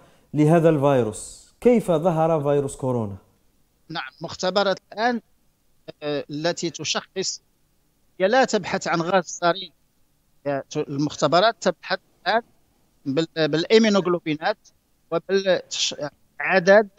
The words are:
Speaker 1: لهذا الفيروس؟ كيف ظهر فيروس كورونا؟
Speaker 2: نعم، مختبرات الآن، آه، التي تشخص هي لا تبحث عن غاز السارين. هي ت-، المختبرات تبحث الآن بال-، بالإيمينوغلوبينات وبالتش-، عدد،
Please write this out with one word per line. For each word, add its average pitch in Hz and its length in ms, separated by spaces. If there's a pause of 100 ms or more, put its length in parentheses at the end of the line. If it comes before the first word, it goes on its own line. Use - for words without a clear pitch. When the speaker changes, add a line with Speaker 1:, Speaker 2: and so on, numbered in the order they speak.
(340)
Speaker 1:
لهذا 156 340
الفيروس؟ 135 920
كيف 233 300
ظهر 160 520
فيروس 143 340
كورونا؟ 113 400 (720)
Speaker 2:
نعم، 151 320
مختبرات 185 580 (140)
الآن، 226 280 (840)
آه، 147 280
التي 160 400
تشخص - 720 (800)
هي 185 80
لا 247 160
تبحث 180 440
عن 165 140
غاز 180 220
السارين. 180 480 (760)
هي 139 240
ت-، - 60
المختبرات 151 840
تبحث - 380 (280)
الآن 220 160 (640)
بال-، 156 420
بالإيمينوغلوبينات 180 1120 (520)
وبالتش-، 185 920 (360)
عدد، 190 480 (100)